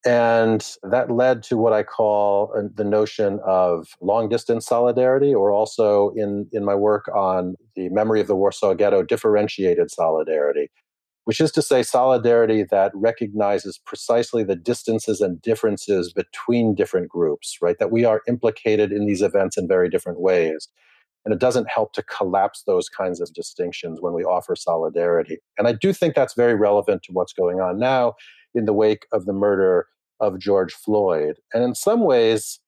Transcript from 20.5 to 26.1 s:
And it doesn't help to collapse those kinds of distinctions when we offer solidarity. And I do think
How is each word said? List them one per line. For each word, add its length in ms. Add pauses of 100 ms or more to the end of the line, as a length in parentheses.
And 80
it 40
doesn't 300
help 240
to 100
collapse 640
those 220
kinds 320
of 140
distinctions 680
when 140
we 100
offer 320
solidarity. 800 (220)
And 100
I 40
do 200
think 220